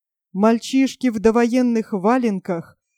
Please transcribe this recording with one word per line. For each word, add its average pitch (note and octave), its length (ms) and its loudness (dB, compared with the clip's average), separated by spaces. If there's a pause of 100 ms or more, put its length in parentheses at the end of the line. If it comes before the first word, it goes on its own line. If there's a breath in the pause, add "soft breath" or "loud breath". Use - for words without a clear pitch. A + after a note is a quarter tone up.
(320)
мальчишки A#3 760 0
в A3 100 -4
довоенных A#3 760 0
валенках, G3+ 840 -2 (200)